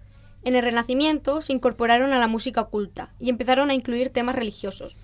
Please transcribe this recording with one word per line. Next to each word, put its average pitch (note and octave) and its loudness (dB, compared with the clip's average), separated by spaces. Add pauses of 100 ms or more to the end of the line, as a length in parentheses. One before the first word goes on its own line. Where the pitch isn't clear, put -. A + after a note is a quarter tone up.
(440)
En B3+ 2
el B3 4
Renacimiento C4+ 0
se C#4 -2
incorporaron A#3+ 2
a C4 4
la A#3+ 4
música A3+ -2
culta - -8
y A#3+ 0
empezaron B3+ 2
a C4+ 2
incluir B3+ -2
temas B3 -2
religiosos, G#3 -8